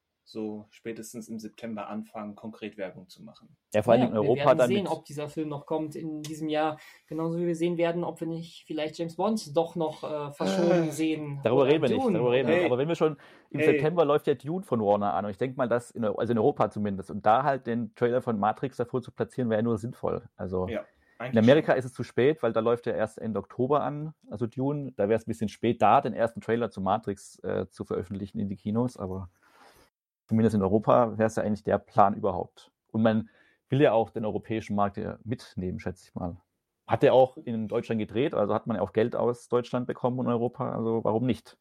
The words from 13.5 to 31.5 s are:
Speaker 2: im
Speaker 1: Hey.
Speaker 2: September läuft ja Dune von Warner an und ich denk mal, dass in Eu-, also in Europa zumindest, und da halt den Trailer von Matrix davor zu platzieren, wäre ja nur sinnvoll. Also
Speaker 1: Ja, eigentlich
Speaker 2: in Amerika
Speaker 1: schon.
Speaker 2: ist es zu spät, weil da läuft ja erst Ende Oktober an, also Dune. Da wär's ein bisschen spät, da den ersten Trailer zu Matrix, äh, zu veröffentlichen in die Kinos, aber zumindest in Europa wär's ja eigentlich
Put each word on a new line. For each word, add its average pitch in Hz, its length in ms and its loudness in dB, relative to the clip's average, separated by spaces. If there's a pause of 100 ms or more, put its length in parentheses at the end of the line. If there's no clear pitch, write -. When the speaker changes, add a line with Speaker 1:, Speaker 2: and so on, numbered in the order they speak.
Speaker 2:
im - 80 -6
Speaker 1:
Hey. 151 120 2
Speaker 2:
September 156 340 2
läuft 147 240 2
ja 147 60 2
Dune 160 280 -6
von 117 180 -2
Warner 101 340 2
an 95 100 -2
und 104 80 -6
ich - 60 -12
denk 131 180 -4
mal, 131 120 -2
dass 120 220 -2
in 117 140 -6
Eu-, 104 100 0
also 117 160 -2
in 120 80 2
Europa 117 320 2
zumindest, 101 400 -6
und 104 160 -6
da 117 160 6
halt 139 240 0
den 117 300 -4
Trailer 123 260 0
von 110 160 -2
Matrix 110 380 -2
davor 123 260 -4
zu - 80 -16
platzieren, 117 400 -4
wäre 110 80 2
ja 110 60 0
nur 117 140 0
sinnvoll. 101 580 -6
Also 92 320 -4
Speaker 1:
Ja, 110 160 -8 (340)
eigentlich 127 140 -8
Speaker 2:
in 113 60 4
Amerika 147 340 6
Speaker 1:
schon. - 80 4
Speaker 2:
ist 120 60 -8
es 127 60 -12
zu 123 120 -8
spät, 143 400 2
weil 117 80 0
da 110 80 2
läuft 117 260 0
ja 113 60 -2
erst 107 260 -4
Ende 104 220 -4
Oktober 131 420 -2
an, 147 320 -6 (160)
also 120 160 -4
Dune. 135 460 -4
Da 101 160 0
wär's 113 160 0
ein - 60 -10
bisschen 113 180 -4
spät, 117 340 -2
da 113 180 6
den 131 120 -4
ersten 113 280 -2
Trailer 117 300 -2
zu - 100 -10
Matrix, 98 600 -4
äh, 98 280 -4
zu - 160 -12
veröffentlichen 98 540 -8
in 101 100 -4
die 98 80 -8
Kinos, 117 400 -2
aber 92 320 -8 (960)
zumindest 110 280 4
in 104 80 4
Europa 110 560 4
wär's 110 160 0
ja - 80 -2
eigentlich 104 220 -4